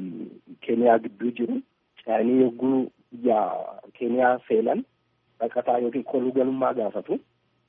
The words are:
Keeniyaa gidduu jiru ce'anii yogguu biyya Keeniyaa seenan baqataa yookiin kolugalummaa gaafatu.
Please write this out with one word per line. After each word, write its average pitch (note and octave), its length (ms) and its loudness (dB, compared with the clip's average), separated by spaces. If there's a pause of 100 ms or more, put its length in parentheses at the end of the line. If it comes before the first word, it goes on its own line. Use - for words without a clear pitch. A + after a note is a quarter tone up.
(600)
Keeniyaa A#2 380 4
gidduu A2 320 -4
jiru A#2+ 300 -4 (440)
ce'anii A#2 360 2
yogguu B2+ 500 0 (200)
biyya A#2+ 280 2 (540)
Keeniyaa B2 540 2
seenan B2 380 2 (540)
baqataa A#2+ 400 -2
yookiin B2 240 -2
kolugalummaa B2+ 680 0
gaafatu. B2+ 460 -4 (500)